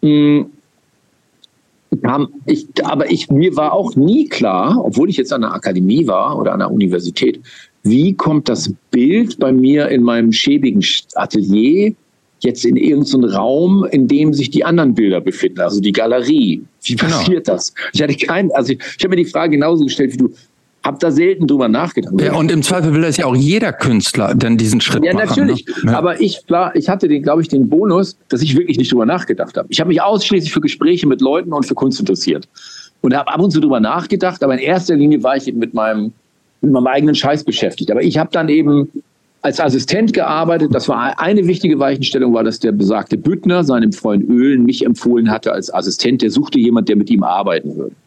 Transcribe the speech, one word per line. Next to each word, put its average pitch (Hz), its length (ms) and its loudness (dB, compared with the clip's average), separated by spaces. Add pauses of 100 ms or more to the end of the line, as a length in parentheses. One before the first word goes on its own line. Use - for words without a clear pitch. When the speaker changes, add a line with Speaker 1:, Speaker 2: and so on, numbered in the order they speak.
Speaker 1:
mh, 147 460 2 (1500)
kam 135 280 -2 (160)
ich, - 220 -2 (160)
aber 147 280 -2
ich, - 180 -4
mir 151 260 2
war 151 180 0
auch 196 220 -2
nie 220 320 2
klar, 113 560 0
obwohl - 260 0
ich 180 80 -2
jetzt 127 140 -2
an 135 100 -2
der 110 120 -2
Akademie 101 540 0
war 98 300 -2
oder 101 160 -2
an 92 60 -4
der 95 120 -4
Universität, 87 680 -2 (440)
wie 143 300 2
kommt 156 360 -2
das 113 240 -4 (180)
Bild 175 480 2
bei 135 120 0
mir 139 380 4
in 127 140 2
meinem 117 280 2
schäbigen 127 520 2 (320)
Atelier 117 760 2 (460)
jetzt - 260 -4
in 127 100 2
irgendeinen 139 500 2
Raum, 139 680 2
in 131 160 2
dem 151 260 2
sich 139 160 -2
die - 160 0
anderen 160 300 2
Bilder 95 260 2
befinden, 90 400 -4
also 90 180 0
die 98 140 0
Galerie. 117 720 0 (200)
Wie 127 120 -4
Speaker 2:
Genau. 160 180 -2
Speaker 1:
passiert 170 340 0
das? - 260 -4 (200)
Ich - 80 -2
hatte 147 140 -2
keinen, 170 360 -2
also 131 220 -2
ich, 127 60 -6 (180)
ich - 60 -6
habe 190 120 0
mir 175 80 2
die - 60 -4
Frage 160 220 -2
genauso 151 340 2
gestellt 131 280 -2
wie 123 40 -10
du, 127 120 2 (540)
hab 139 160 -6
da 170 120 0
selten 170 360 2
drüber 131 220 2
nachgedacht. 117 500 -2
Speaker 2:
Ja, - 140 0
und 160 180 0
im 160 100 0
Zweifel 165 320 0
will 156 100 2
das 160 120 0
ja 170 100 -2
auch 127 120 0
jeder 175 340 2
Künstler 110 640 0
dann 117 220 2
diesen 110 240 2
Schritt - 240 0
Speaker 1:
Ja, 175 80 2
Speaker 2:
machen, 208 140 0
Speaker 1:
natürlich. - 380 0
Speaker 2:
ne? - 280 -2
Ja. - 40 0
Speaker 1:
Aber 170 220 -2
ich 185 300 0
war, 175 260 0
ich 151 140 0
hatte 185 180 0
den, 147 160 0
glaub 151 160 2
ich, 160 80 0
den 135 220 2
Bonus, 185 480 2 (100)
dass 123 140 -2
ich 139 160 0
wirklich 151 200 0
nicht 123 140 0
drüber 120 140 2
nachgedacht - 500 -2
habe. - 160 -6
Ich - 80 -4
habe 165 80 0
mich 170 140 2
ausschließlich 196 500 0
für - 80 0
Gespräche 165 480 0
mit 131 140 2
Leuten 160 320 0
und 143 120 -2
für 135 100 -4
Kunst 131 260 -2
interessiert. 92 480 -2 (500)
Und 127 160 0
habe 143 180 -2
ab 147 60 -2
und 190 120 2
zu 151 100 2
drüber 139 180 2
nachgedacht, 175 640 -2
aber 135 120 2
in 127 40 -2
erster 170 380 0
Linie 143 260 2
war 131 140 0
ich 135 100 -6
eben 117 120 -6
mit 117 140 -4
meinem, 110 380 -2 (480)
mit 151 140 2
meinem 127 140 2
eigenen 143 280 2
Scheiß 139 300 -2
beschäftigt. 98 440 -4
Aber 107 140 0
ich 175 140 0
habe 160 160 -2
dann 160 160 0
eben 147 400 2 (520)
als 143 200 -2
Assistent 156 520 0
gearbeitet. 156 600 0
Das 127 160 -2
war 123 280 -2
eine 185 300 0
wichtige 160 320 0
Weichenstellung, 131 540 0
war, 113 100 0
dass 113 160 -4
der 110 140 0
besagte 101 440 0
Büttner 180 460 0
seinem 117 300 2
Freund 101 360 -2
Oehlen 123 340 4
mich 127 220 0
empfohlen 117 460 0
hatte 110 220 -4
als 95 200 -8
Assistent. 98 480 -2
Der 113 100 0
suchte 143 280 0
jemand, 117 300 2
der 104 80 4
mit 104 120 -2
ihm 104 140 2
arbeiten 90 540 -4
würde. 58 180 -10 (120)